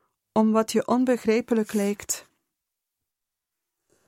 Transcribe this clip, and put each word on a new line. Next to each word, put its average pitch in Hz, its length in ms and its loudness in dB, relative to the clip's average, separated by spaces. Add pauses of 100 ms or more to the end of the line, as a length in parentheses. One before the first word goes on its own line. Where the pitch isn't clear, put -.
(320)
om 220 200 2
wat 220 200 0
je - 160 0
onbegrijpelijk 233 840 0
lijkt. 202 560 -4 (1800)